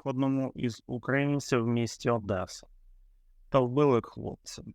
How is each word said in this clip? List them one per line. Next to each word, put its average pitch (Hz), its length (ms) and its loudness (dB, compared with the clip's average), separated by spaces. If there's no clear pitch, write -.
одному 135 520 0
із 120 300 -6
українців 135 800 0
в 113 40 -2
місті 120 420 -2
Одеса 98 580 -4
та 139 100 4
вбили 127 440 4
хлопця. - 600 -12